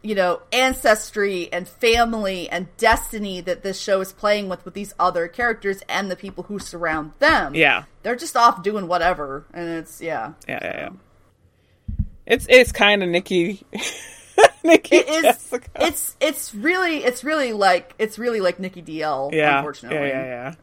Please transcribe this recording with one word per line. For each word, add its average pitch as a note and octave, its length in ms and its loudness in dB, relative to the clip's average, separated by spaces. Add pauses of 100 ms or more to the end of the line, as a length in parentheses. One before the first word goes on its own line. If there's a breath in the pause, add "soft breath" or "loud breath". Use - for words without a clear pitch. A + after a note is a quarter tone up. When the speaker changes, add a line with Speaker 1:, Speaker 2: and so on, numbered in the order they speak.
Speaker 1:
you G#3+ 120 -4
know, F3+ 280 0 (100)
ancestry G#3+ 1000 0
and F3+ 140 -6
family A3+ 840 0
and F3 260 -6
destiny G#3+ 640 0
that F3 220 -6
this F#3+ 180 -6
show G3 220 0
is F#3+ 100 -8
playing G#3 380 0
with, F3 160 -8
with F3+ 80 -16
these G3+ 260 -10
other F3 280 0
characters A3 600 -4
and F#3+ 220 -4
the F3+ 60 -6
people F#3 280 -12
who G3+ 140 -10
surround D#3+ 640 -6
them. A3+ 340 2
Speaker 2:
Yeah. D3 300 2 (180)
Speaker 1:
They're B3+ 140 -4
just D4+ 200 -8
off - 260 4
doing G3 240 -4
whatever, E3 680 -2
and F3 160 -8
it's, E3 320 -10
yeah. D3+ 320 -8 (120)
Speaker 2:
Yeah, - 160 -8
yeah, - 140 -8
yeah. D2 120 -10 (1400)
It's, - 240 0
it's B3+ 220 8
kinda G#3 360 2
Nikki. F3+ 600 0
<laughs> - 1000 0
Nikki - 320 6
Speaker 1:
It - 120 6
is, D#4 160 0
Speaker 2:
Jessica. - 440 -2 (120)
Speaker 1:
it's, - 400 -2
it's - 340 -4
really, E4 500 -2
it's B3 200 -2
really C#4+ 280 -2
like, F#3+ 460 0
it's G#3+ 200 -4
really A3+ 220 -2
like F3+ 200 0
Nikki F#3 200 -10
D D#3 220 -10
L, C#3 300 -2
Speaker 2:
Yeah. D3+ 260 2
Speaker 1:
unfortunately. C#3+ 500 -4
Speaker 2:
Yeah, C3 160 -4
yeah, B2+ 380 -10